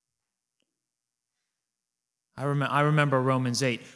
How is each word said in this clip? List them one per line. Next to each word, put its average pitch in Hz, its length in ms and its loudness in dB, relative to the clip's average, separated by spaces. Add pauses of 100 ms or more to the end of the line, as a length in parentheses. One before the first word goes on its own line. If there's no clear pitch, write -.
(2250)
I 127 80 -8
rem-, 143 200 -2
I 135 160 0
remember 147 420 2
Romans 127 400 0
eight, 123 200 -2 (140)